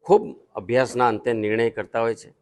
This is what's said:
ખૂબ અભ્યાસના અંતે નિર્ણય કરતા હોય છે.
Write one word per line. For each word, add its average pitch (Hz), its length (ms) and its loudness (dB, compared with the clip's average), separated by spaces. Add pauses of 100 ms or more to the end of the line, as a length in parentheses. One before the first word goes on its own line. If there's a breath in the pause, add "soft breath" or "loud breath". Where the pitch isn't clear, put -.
ખૂબ - 360 2 (180)
અભ્યાસના 120 540 0
અંતે 110 240 -2
નિર્ણય 110 380 -2
કરતા 113 300 -6
હોય 117 140 0
છે. - 280 -20